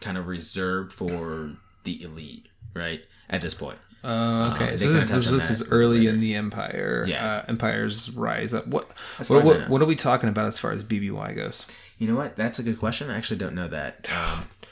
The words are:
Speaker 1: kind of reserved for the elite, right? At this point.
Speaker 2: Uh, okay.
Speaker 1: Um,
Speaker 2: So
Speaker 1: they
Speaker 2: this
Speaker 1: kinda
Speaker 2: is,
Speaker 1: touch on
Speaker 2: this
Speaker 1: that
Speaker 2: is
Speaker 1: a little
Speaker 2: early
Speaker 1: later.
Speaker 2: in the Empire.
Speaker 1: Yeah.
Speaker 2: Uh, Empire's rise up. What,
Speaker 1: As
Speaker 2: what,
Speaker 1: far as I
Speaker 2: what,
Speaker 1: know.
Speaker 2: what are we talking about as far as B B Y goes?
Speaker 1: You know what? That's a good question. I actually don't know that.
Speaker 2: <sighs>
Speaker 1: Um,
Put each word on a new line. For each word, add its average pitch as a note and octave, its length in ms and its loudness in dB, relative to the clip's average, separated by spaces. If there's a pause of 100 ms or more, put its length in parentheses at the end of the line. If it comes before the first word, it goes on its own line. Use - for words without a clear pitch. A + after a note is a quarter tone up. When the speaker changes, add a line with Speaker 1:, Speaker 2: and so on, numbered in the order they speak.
Speaker 1:
kind F#2+ 160 -6
of F2+ 80 -6
reserved F#2 680 -4
for E2 640 -6 (280)
the D#2+ 180 -8
elite, D#2 460 -16 (260)
right? E2+ 280 -6 (280)
At F#2+ 100 -2
this E2 140 -4
point. - 240 -12 (260)
Speaker 2:
Uh, A#2 500 0
okay. A#2+ 180 0
Speaker 1:
Um, A2+ 60 -2
Speaker 2:
So F#2+ 80 2
Speaker 1:
they - 0 -
Speaker 2:
this - 20 4
Speaker 1:
kinda D#3+ 100 6
Speaker 2:
is, A#2+ 100 4
Speaker 1:
touch A#2+ 200 4
on A#2+ 40 2
Speaker 2:
this C3 160 4
Speaker 1:
that - 60 2
Speaker 2:
is A2 80 -2
Speaker 1:
a - 20 -6
little A#2 140 4
Speaker 2:
early A#2 220 6
Speaker 1:
later. A2+ 100 6
Speaker 2:
in A2 100 2
the A2 140 2
Empire. G#2 720 -2
Speaker 1:
Yeah. G#2+ 300 -2
Speaker 2:
Uh, G#2+ 100 -8
Empire's A2 640 -2
rise A2+ 420 -4
up. A2+ 140 -2
What, - 240 -4 (280)
Speaker 1:
As B2+ 120 -4
Speaker 2:
what, C3+ 60 10
Speaker 1:
far D3 40 10
as D3 40 8
I D#3+ 40 10
Speaker 2:
what, D3+ 120 8
Speaker 1:
know. - 120 -6
Speaker 2:
what C3+ 100 6
are D#3 40 4
we D#3 100 2
talking B2+ 320 2
about G#2+ 180 0
as G#2+ 120 -2
far G#2+ 140 -2
as G#2 100 -6
B G#2+ 180 -2
B G2+ 100 -4
Y G#2 220 -6
goes? - 340 -6 (300)
Speaker 1:
You A2+ 100 -2
know A2+ 100 2
what? C#3+ 200 -4
That's A#2+ 220 -2
a B2+ 40 -4
good A2+ 160 -2
question. C3 320 -2
I G#2 60 -4
actually A2 220 -4
don't F#2 160 -4
know F2 140 -4
that. D2 440 -8
Speaker 2:
<sighs> - 20 -2
Speaker 1:
Um, E2 300 -2 (280)